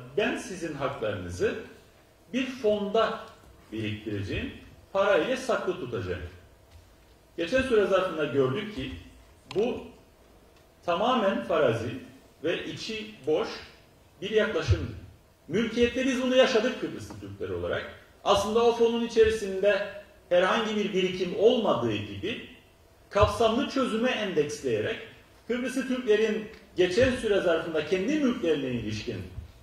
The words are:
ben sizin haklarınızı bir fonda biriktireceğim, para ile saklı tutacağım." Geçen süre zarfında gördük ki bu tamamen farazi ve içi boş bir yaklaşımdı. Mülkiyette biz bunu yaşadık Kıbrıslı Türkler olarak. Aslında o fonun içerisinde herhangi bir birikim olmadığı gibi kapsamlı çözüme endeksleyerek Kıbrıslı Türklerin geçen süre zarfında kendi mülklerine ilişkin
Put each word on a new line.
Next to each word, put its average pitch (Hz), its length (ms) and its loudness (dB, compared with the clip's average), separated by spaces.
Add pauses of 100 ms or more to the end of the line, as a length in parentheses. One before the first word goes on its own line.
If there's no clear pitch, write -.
(160)
ben 240 200 0
sizin 160 380 -8
haklarınızı 104 800 -2 (760)
bir 254 140 -2
fonda 208 720 0 (520)
biriktireceğim, 107 800 -6 (400)
para 196 260 4
ile 247 180 0
saklı 196 360 -2
tutacağım." 92 500 -6 (1120)
Geçen 247 260 0
süre 214 240 4
zarfında 180 380 2
gördük 127 500 0
ki 127 180 -8 (600)
bu 214 260 0 (1040)
tamamen 208 580 0
farazi 147 460 2 (540)
ve 165 200 -2
içi 214 460 -10 (160)
boş 165 220 0 (720)
bir 202 80 -6
yaklaşımdı. 208 640 2 (560)
Mülkiyette 240 580 0
biz 254 160 0
bunu 254 140 2
yaşadık 226 440 4
Kıbrıslı 104 400 -8
Türkler 98 280 -10
olarak. 87 460 -4 (300)
Aslında 214 400 2
o 226 120 4
fonun 233 300 2
içerisinde 202 840 2 (400)
herhangi 214 480 2
bir 185 160 0
birikim 185 460 -2
olmadığı 143 580 4
gibi 101 520 -8 (640)
kapsamlı 226 600 4
çözüme 233 400 0
endeksleyerek 151 840 -2 (520)
Kıbrıslı 247 400 -2
Türklerin 214 600 2 (280)
geçen 226 400 4
süre 202 240 2
zarfında 165 460 0
kendi 202 320 0
mülklerine 165 500 0
ilişkin 107 480 -6 (460)